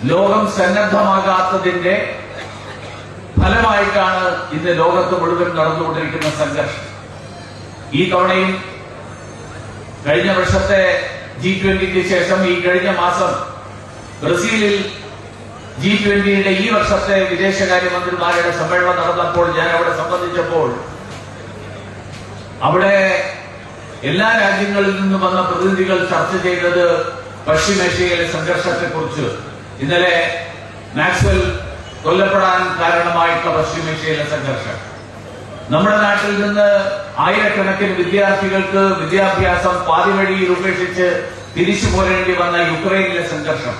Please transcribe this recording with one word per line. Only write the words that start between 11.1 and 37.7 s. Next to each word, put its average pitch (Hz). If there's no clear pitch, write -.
ജി 185
ട്വന്റിക്ക് 190
ശേഷം 180
ഈ 175
കഴിഞ്ഞ 180
മാസം 180
ബ്രസീലിൽ 208
ജി 196
ട്വന്റിയുടെ 202
ഈ 190
വർഷത്തെ 196
വിദേശകാര്യമന്ത്രിമാരുടെ 180
സമ്മേളനം 175
നടന്നപ്പോൾ, 170
ഞാൻ 165
അവിടെ 170
സംബന്ധിച്ചപ്പോൾ, 170
അവിടെ 185
എല്ലാ 180
രാജ്യങ്ങളിൽ 196
നിന്നും 190
വന്ന 185
പ്രതിനിധികൾ 185
ചർച്ച -
ചെയ്തത് 175
പശ്ചിമേഷ്യയിലെ 175
സംഘർഷത്തെക്കുറിച്ച്. 165
ഇന്നലെ 175
മാക്സ്വെൽ -
കൊല്ലപ്പെടാൻ 156
കാരണമായിട്ടുള്ള 170
പശ്ചിമേഷ്യയിലെ 156
സംഘർഷം, 135
നമ്മുടെ 202
നാട്ടിൽ 202
നിന്ന് 202
ആയിരക്കണക്കിന് 190